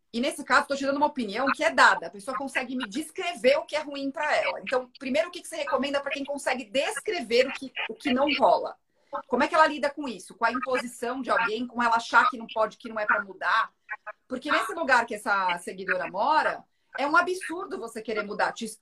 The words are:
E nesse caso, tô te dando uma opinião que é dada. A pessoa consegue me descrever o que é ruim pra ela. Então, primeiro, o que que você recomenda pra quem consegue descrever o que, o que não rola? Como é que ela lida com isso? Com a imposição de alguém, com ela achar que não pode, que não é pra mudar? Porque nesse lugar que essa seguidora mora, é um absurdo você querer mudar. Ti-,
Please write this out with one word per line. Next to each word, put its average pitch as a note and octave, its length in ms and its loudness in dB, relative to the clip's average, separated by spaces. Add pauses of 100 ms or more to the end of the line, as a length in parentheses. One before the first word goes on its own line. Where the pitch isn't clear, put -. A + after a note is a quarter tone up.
(120)
E A#3 80 -4
nesse C#4 240 -2
caso, B3+ 240 4
tô C#4 80 0
te C4+ 100 -2
dando C#4 120 2
uma D4 100 2
opinião A#3+ 440 -2
que D4 120 -2
é D#4 80 4
dada. A#3+ 360 6
A - 40 -12
pessoa A3 260 -8
consegue C4 380 -4
me B3+ 120 -4
descrever D4 680 0
o E4 80 -4
que D4+ 100 -6
é D4+ 40 2
ruim C#4 320 -6
pra D4+ 240 0
ela. C4 260 0
Então, B3+ 280 -2 (100)
primeiro, C#4+ 300 0
o - 20 -18
que E4+ 100 -12
que - 60 -16
você D#4+ 100 -10
recomenda C#4 440 0
pra C#4 100 -6
quem C#4+ 140 -4
consegue C4+ 400 -4
descrever C4+ 840 0
o B3+ 60 -6
que, - 180 -12 (180)
o A3+ 60 -10
que C4 180 0
não C#4 140 2 (100)
rola? - 380 4 (520)
Como B3 160 2
é D#4 40 0
que E4+ 80 -2
ela D#4 100 8
lida D4 240 0
com C#4+ 180 -8
isso? G3+ 280 -10
Com A3+ 100 -2
a A#3 60 4
imposição B3+ 680 -4
de B3+ 100 -2
alguém, A3 340 0
com A#3+ 160 -6
ela A3+ 140 4
achar A#3+ 340 4
que B3+ 80 -8
não A3 160 -12
pode, G#3+ 240 0
que A#3 120 -14
não A3 100 -8
é G#3+ 60 -2
pra G#3 180 2
mudar? F#3+ 480 -2 (560)
Porque B3+ 240 -4
nesse - 220 0
lugar C4 320 2
que A3 100 -8
essa G3 440 0
seguidora F#3 500 -6
mora, A3+ 540 2 (360)
é C#4 80 0
um D4+ 80 4
absurdo F4+ 640 0
você A3+ 220 -10
querer G#3 220 -4
mudar. F#3+ 280 -2
Ti-, - 300 -10